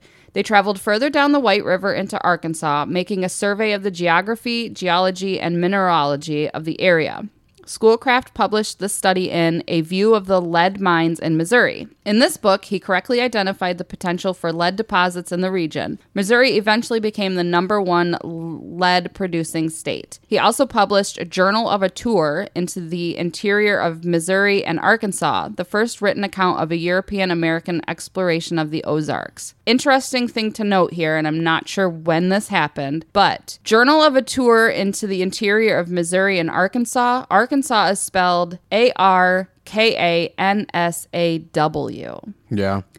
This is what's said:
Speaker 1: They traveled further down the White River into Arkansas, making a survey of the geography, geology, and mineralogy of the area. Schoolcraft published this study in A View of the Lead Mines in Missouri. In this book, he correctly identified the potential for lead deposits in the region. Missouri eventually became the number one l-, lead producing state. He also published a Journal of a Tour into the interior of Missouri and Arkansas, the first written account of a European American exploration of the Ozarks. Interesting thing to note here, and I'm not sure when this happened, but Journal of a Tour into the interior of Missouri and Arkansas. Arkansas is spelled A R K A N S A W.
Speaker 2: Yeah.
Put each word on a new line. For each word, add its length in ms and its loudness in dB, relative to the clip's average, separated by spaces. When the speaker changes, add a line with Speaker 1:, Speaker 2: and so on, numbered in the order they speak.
Speaker 1:
They 100 -2
traveled 380 2
further 280 0
down 220 2
the 100 4
White 240 2
River 300 0
into 280 -4
Arkansas, 640 -2
making 380 -2
a 40 -4
survey 440 -2
of 120 -4
the 80 -2
geography, 760 -2
geology, 720 -2
and 200 -2
mineralogy 880 0
of 140 -10
the 160 -6
area. 480 0
Schoolcraft 680 2
published 440 -2
this 160 -6
study 360 0
in 380 0
A 120 0
View 340 2
of 120 0
the 140 2
Lead 400 0
Mines 380 2
in 180 0
Missouri. 520 2
In 140 2
this 180 2
book, 300 2
he 120 -4
correctly 420 -2
identified 580 -2
the 60 -8
potential 500 -4
for 180 -4
lead 240 0
deposits 560 -2
in 80 -2
the 100 0
region. 480 -4
Missouri 380 4
eventually 480 0
became 340 -4
the 100 0
number 360 0
one 420 0
l-, 400 -10
lead 520 0
producing 560 -4
state. 560 -10
He 120 0
also 280 4
published 520 0
a 60 -6
Journal 440 0
of 140 0
a 60 2
Tour 680 0
into 260 -4
the 360 -6
interior 640 0
of 260 -2
Missouri 600 2
and 160 -2
Arkansas, 760 0
the 80 -6
first 380 -2
written 220 0
account 360 -2
of 100 -2
a 60 -2
European 540 -2
American 580 -2
exploration 720 -2
of 120 -2
the 140 -6
Ozarks. 720 -4
Interesting 640 2
thing 240 -4
to 120 -6
note 280 2
here, 240 0
and 100 -2
I'm 160 -2
not 260 -2
sure 200 0
when 400 0
this 200 0
happened, 640 -2
but 500 0
Journal 380 6
of 120 4
a 80 4
Tour 460 4
into 380 -2
the 160 -2
interior 560 2
of 100 -2
Missouri 500 0
and 120 0
Arkansas. 800 0
Arkansas 580 2
is 120 -2
spelled 580 0
A 260 4
R 520 4
K 320 2
A 440 0
N 340 0
S 400 -2
A 240 0
W. 800 -4
Speaker 2:
Yeah. 320 0